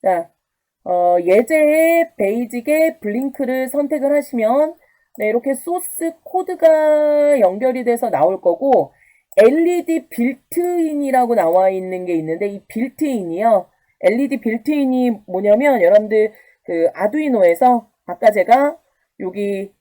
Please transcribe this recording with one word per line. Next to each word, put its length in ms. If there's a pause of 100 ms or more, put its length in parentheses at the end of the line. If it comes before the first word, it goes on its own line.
자, 260 (540)
어, 360
예제의 960
베이직에 840
블링크를 680
선택을 460
하시면, 600 (420)
네, 120
이렇게 260
소스 580 (100)
코드가 1160
연결이 440
돼서 280
나올 280
거고, 540 (440)
엘이디 720
빌트인이라고 1300
나와 340
있는 360
게 100
있는데, 320
이 200
빌트인이요. 1000 (340)
엘이디 400
빌트인이 840
뭐냐면, 560
여러분들 520 (320)
그 280
아두이노에서 960 (160)
아까 260
제가 480 (420)
여기 600